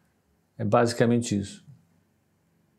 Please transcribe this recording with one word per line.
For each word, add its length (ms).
É 80
basicamente 720
isso. 260